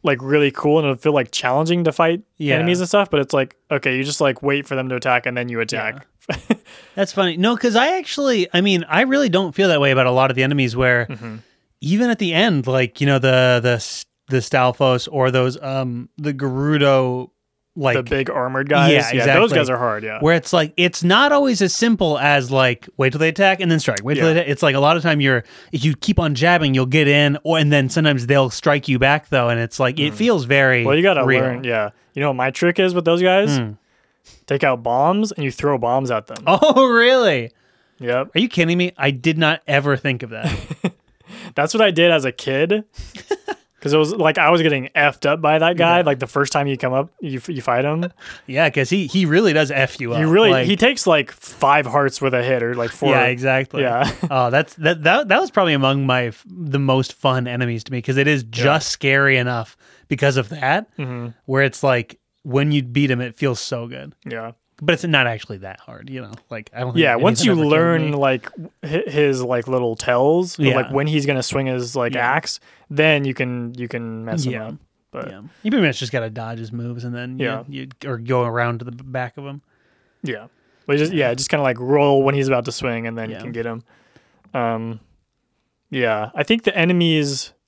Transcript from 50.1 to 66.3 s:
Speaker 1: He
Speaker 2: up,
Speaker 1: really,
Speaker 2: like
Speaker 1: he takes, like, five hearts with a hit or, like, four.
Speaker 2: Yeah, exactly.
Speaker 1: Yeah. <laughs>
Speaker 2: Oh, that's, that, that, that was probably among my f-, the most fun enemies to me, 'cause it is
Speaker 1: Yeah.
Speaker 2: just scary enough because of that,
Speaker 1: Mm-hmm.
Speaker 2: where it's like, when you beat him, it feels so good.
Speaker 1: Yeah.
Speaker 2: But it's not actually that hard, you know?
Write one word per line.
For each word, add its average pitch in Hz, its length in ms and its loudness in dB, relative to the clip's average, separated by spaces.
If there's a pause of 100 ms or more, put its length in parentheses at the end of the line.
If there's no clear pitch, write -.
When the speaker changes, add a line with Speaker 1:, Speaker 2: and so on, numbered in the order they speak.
Speaker 1:
He 156 100 0
Speaker 2:
up, 160 60 2
Speaker 1:
really, 202 220 6
Speaker 2:
like 131 140 2
Speaker 1:
he 196 80 2
takes, 233 320 0
like, 156 240 2
five - 540 0
hearts 135 380 0
with 135 100 0
a 123 100 0
hit 123 200 0
or, 120 120 -4
like, 117 180 -4
four. 139 180 -2
Speaker 2:
Yeah, 135 160 4
exactly. 131 560 -2
Speaker 1:
Yeah. 123 280 0 (100)
<laughs> 165 100 -4
Speaker 2:
Oh, 127 180 0
that's, 139 280 0
that, 160 260 -2
that, 208 260 2
that 202 100 2
was 320 120 -2
probably 175 240 2
among 135 320 2
my 127 220 0
f-, - 180 -14
the 160 320 -6
most 135 340 0
fun 127 340 -2
enemies 120 380 -4
to 131 80 -12
me, 123 80 -4
'cause 131 160 -4
it 139 100 2
is 143 180 0
Speaker 1:
Yeah. 113 40 -16 (160)
Speaker 2:
just 147 240 2
scary 139 480 2
enough 123 400 -4 (320)
because 139 300 0
of 113 100 -4
that, 151 380 -2 (100)
Speaker 1:
Mm-hmm. 123 320 -10 (160)
Speaker 2:
where 135 180 0
it's 131 200 -2
like, 127 360 -2 (240)
when 139 300 0
you 143 100 2
beat 131 280 0
him, 123 100 0
it 120 160 -10
feels 131 240 -2
so 117 260 -8
good. 131 280 -16 (100)
Speaker 1:
Yeah. 113 280 -12 (300)
Speaker 2:
But 160 120 0
it's 160 100 -6
not 143 240 2
actually 107 300 -10
that 95 220 -16
hard, - 300 -20
you 131 100 -12
know? 104 120 -16 (180)